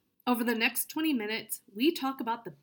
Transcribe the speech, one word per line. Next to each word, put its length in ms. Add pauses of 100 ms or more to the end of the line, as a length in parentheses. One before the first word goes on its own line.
(260)
Over 160
the 120
next 340
twenty 240
minutes, 480 (120)
we 200
talk 260
about 240
the 200